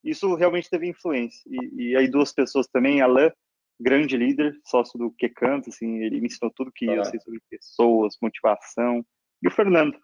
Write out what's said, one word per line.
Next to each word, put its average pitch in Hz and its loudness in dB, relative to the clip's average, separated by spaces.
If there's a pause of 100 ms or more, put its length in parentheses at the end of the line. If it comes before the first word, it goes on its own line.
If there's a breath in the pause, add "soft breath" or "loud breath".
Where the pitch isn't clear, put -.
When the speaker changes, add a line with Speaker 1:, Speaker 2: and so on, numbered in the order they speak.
Speaker 1:
isso 170 -2
realmente 175 0
teve 170 -4
influência. 143 -6
E, 127 -6
e 127 2
aí 131 4
duas 139 2
pessoas 131 -2
também, 139 2
Alan, 131 4 (480)
grande 131 2
líder, 143 0 (120)
sócio 120 -2
do 117 -4
Que 127 -4
Canto, 123 -2
assim, 113 -6
ele 110 -4
me 117 -2
ensinou 120 -6
tudo 131 -8
que - -10
eu 104 -2
Speaker 2:
Tá. 101 -2
Speaker 1:
sei - -8
sobre 113 -16
pessoas, 110 0
motivação. 117 -2 (400)
E - 2
o - 2
Fernando 220 2